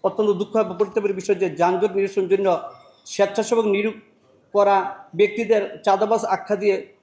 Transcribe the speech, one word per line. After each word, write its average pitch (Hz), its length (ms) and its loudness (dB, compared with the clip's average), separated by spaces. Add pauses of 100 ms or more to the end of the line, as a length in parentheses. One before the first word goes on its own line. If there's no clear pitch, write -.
অত্যন্ত 208 280 0
দুঃখ 196 240 -4
এবং 185 240 0
পরিতাপের 202 340 -2
বিষয় 185 220 -2
যে 185 140 -2
যানজট 180 460 0
নিরসনের 196 340 -2
জন্য 196 180 2 (580)
স্বেচ্ছাসেবক 214 600 0
নিয়োগ 208 280 0 (600)
করা 202 220 4 (400)
ব্যক্তিদের 208 460 2 (240)
চাঁদাবাজ 208 400 2
আখ্যা 196 300 -2
দিয়ে 196 200 2 (280)